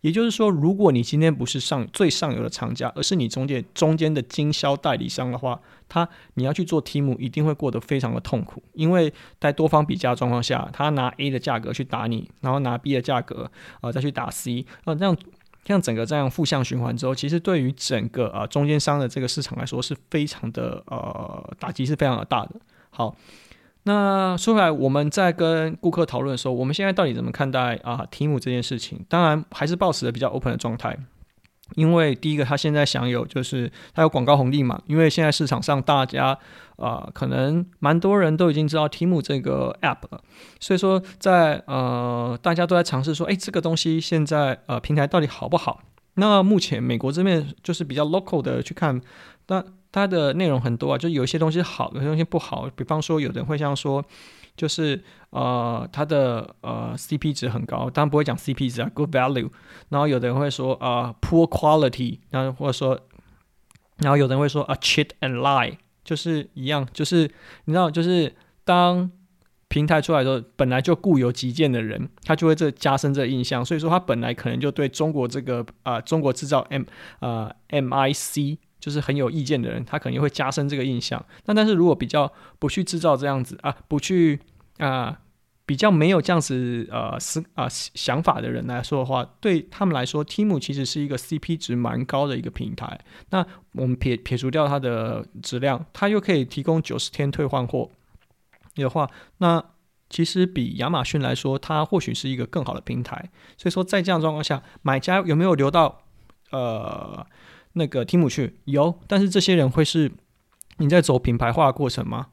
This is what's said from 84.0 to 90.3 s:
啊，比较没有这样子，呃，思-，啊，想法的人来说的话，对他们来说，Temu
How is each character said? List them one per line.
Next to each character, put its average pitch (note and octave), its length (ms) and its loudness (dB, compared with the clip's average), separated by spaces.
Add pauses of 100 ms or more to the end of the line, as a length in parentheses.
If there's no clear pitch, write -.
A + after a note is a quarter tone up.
啊， C3 420 -2 (440)
比 C#3 120 -2
较 G#3+ 120 4
没 E3 200 6
有 F#3 120 6
这 F#3 120 0
样 E3 80 4
子， B2 500 -4
呃， A2+ 300 -4
思-， - 220 -6 (120)
啊， B2 160 -4
想 - 500 -4
法 C#3 200 2
的 A#2+ 100 -4
人 A#2+ 160 -6
来 B2 160 -6
说 C#3+ 160 -4
的 C3 60 -2
话， B2+ 200 -2 (160)
对 F3+ 300 2
他 - 160 -4
们 E3 80 2
来 B2+ 100 -2
说， D3+ 200 -4
Temu G3+ 340 0